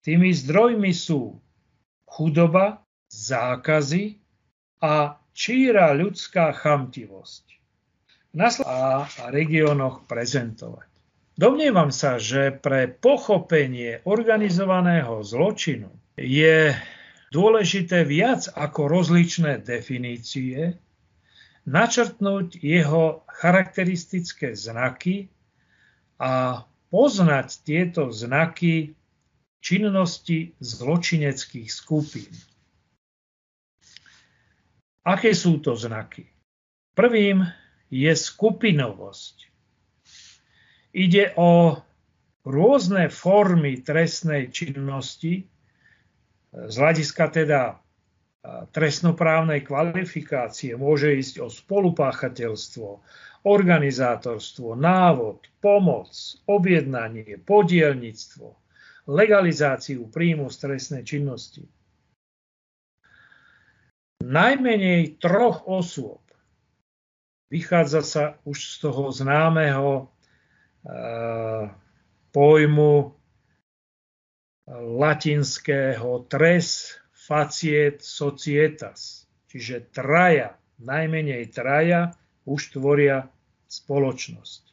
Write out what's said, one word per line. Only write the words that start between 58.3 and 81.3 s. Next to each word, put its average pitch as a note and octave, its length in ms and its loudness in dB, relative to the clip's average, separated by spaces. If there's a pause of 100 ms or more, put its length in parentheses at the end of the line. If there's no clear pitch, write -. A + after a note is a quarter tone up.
legalizáciu D3+ 960 2
príjmu D#3+ 420 -2
z - 140 -14
trestnej C3+ 400 -8
činnosti. C#3 640 -8 (2500)
Najmenej F#3+ 920 2
troch G3 480 0
osôb. F3 560 -8 (1300)
Vychádza D#3+ 500 0
sa D3+ 240 -4 (240)
už C#3+ 80 -10
z - 240 -14
toho C#3 320 -4
známeho, C#3+ 880 0
e, C3 60 -18 (2250)
pojmu D3+ 840 6 (1600)
latinského C3 1500 -2
tres - 720 0 (160)
faciet D3 880 -2
societas, C#3+ 1300 -4 (240)
čiže A#2+ 400 -14
traja, C#3 640 2 (240)
najmenej C#3+ 720 -6